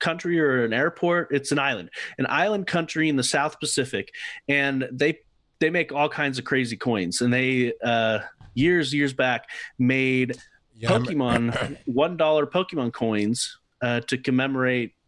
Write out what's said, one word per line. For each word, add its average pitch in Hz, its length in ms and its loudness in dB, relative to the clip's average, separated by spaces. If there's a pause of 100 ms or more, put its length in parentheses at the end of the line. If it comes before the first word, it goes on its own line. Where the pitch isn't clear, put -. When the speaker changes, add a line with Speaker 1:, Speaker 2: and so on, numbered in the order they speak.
Speaker 1:
country 170 380 0
or 131 260 4
an 113 80 0
airport. 170 600 0
It's 135 180 0
an 143 80 2
island, 123 320 -2 (280)
an 131 100 0
island 190 400 0
country 160 400 0
in 147 80 2
the 123 80 2
South 151 340 0
Pacific, 123 540 -4 (360)
and 139 440 0
they, 143 260 0 (420)
they 160 100 4
make 170 220 -2
all 147 160 2
kinds 139 300 -2
of 123 60 -8
crazy 120 320 0
coins. 95 440 0
And 120 120 2
they, 127 400 2 (100)
uh, 113 380 0 (340)
years, 151 400 2
years 143 180 0
back 127 340 0 (320)
made 127 580 2 (400)
Speaker 2:
Yeah, 113 160 -2
I 208 40 4
rem- 240 100 0
Speaker 1:
Pokemon 123 760 -2
Speaker 2:
<clears throat> - 40 -10
Speaker 1:
one 151 300 0
dollar 156 300 2
Pokemon 151 460 -2
coins, 110 640 -2 (240)
uh, 120 180 0
to 131 180 -4
commemorate 127 760 0 (140)